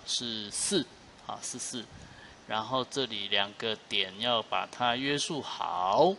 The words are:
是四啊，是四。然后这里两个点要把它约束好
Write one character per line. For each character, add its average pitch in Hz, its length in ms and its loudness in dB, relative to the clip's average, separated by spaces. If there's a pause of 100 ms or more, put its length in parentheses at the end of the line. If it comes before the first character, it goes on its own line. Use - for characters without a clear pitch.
是 110 420 -4
四 165 340 2 (440)
啊， 107 160 -6
是 - 160 -6
四。 117 260 -6 (600)
然 107 160 0
后 127 260 0
这 135 160 0
里 107 220 -6
两 101 260 2
个 110 220 -2 (120)
点 98 320 0
要 117 220 4
把 101 300 0
它 120 240 2
约 135 200 0
束 147 260 -2
好 95 760 4